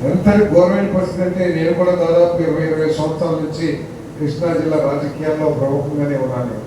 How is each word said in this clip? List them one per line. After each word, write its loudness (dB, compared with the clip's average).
ఎంతటి 4
ఘోరమైన 4
పరిస్థితి -2
అంటే, -2
నేను 2
కూడా 4
దాదాపు 4
ఇరవై, 0
ఇరవై 0
సంవత్సరాల -2
నుంచి -4
కృష్ణా -2
జిల్లా 0
రాజకీయాల్లో -2
ప్రముఖంగానే -2
ఉన్నాను. -4